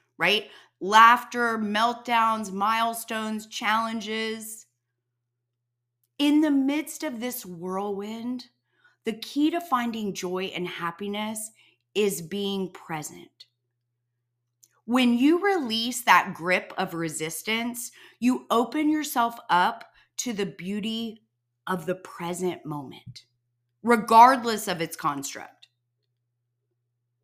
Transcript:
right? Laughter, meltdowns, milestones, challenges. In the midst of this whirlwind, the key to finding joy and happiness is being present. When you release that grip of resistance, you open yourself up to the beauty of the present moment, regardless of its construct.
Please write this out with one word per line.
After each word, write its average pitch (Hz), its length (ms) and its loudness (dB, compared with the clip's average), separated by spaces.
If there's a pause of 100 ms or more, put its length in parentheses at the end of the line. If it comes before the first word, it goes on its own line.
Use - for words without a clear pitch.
(180)
right? 190 280 2 (380)
Laughter, 226 760 4
meltdowns, 220 920 -2
milestones, 220 920 -4
challenges. 220 1200 -4 (1500)
In 294 240 4
the 311 80 2
midst 285 540 0
of 254 160 -6
this 247 260 -8
whirlwind, 202 1000 -8 (580)
the 220 80 -2
key 294 380 0
to 339 100 -2
finding 233 540 -2
joy 185 300 -4 (100)
and 180 120 -4
happiness 202 840 -6 (420)
is 190 300 0
being 196 480 -4
present. - 720 -14 (1400)
When 240 300 4
you 294 240 6
release 247 640 0
that 185 280 6
grip 170 460 -2
of 180 160 -2
resistance, 165 960 -4 (280)
you 247 300 0
open 247 400 2
yourself 277 460 0 (160)
up 180 340 2 (320)
to 247 160 -6
the 196 140 -4
beauty 214 760 -8 (460)
of 180 180 -4
the 180 100 -2
present 180 680 -6
moment, 147 600 -12 (580)
regardless 233 840 6
of 170 140 -2
its 160 140 -6
construct. - 720 -8 (1600)